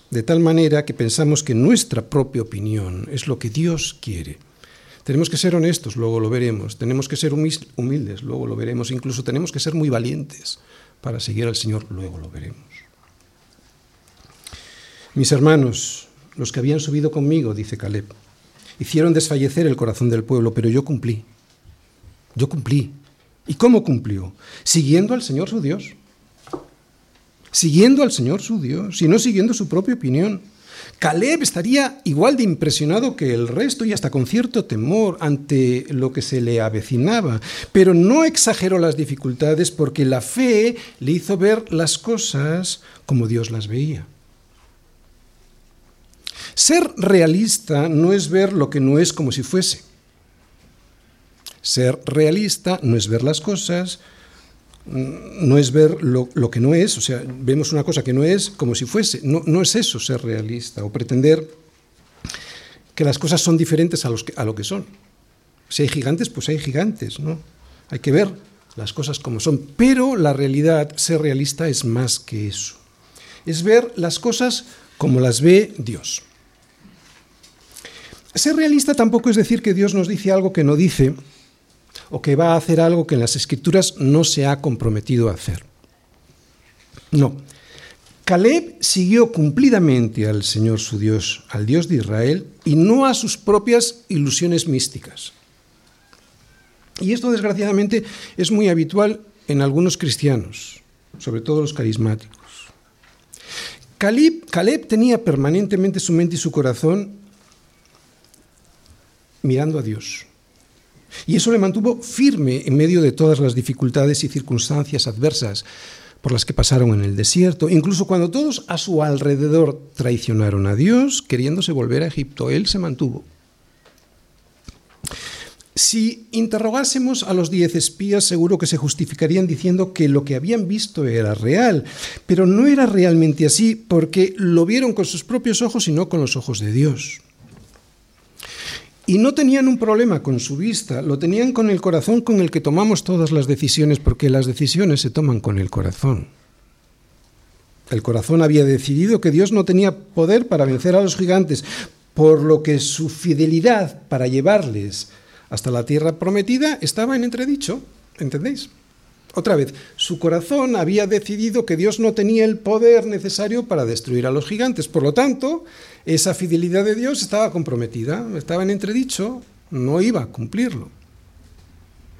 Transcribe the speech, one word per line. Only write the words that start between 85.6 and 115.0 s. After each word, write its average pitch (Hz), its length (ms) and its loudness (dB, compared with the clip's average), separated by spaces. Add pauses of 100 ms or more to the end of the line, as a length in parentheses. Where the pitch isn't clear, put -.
No. 139 240 2 (920)
Caleb 233 560 2
siguió 220 500 2
cumplidamente 151 960 2
al 104 160 -2
Señor 110 360 0
su 107 200 -6
Dios, 107 500 -2
al 104 160 -4
Dios 156 220 0
de 180 100 0
Israel, 113 500 -2 (180)
y 147 100 2
no 220 300 4
a 262 80 2
sus - 240 -4
propias 233 720 0
ilusiones 165 580 0
místicas. - 640 -6 (1700)
Y 185 140 -2
esto, 247 180 -2
desgraciadamente, 208 720 0 (340)
es 180 140 -2
muy 214 160 4
habitual 185 540 0 (260)
en 143 140 0
algunos 147 360 2
cristianos, 123 840 -4 (360)
sobre 113 240 -6
todo 151 200 -2
los 151 120 -4
carismáticos. 110 640 -4 (1600)
Caleb, 277 520 2
Caleb 220 380 0
tenía 226 360 2
permanentemente 185 760 0
su - 120 -4
mente 170 240 2
y 139 40 -6
su 156 120 -4
corazón 156 600 0 (2250)
mirando 147 360 0
a - 20 -4
Dios. 110 440 -10 (1040)
Y 165 80 0
eso - 160 2
le 233 60 4
mantuvo 208 440 0
firme 160 640 0
en 139 120 2
medio 165 240 4
de 139 100 4
todas 156 280 2
las 131 140 2
dificultades 139 680 0
y 143 60 -4
circunstancias 143 800 -4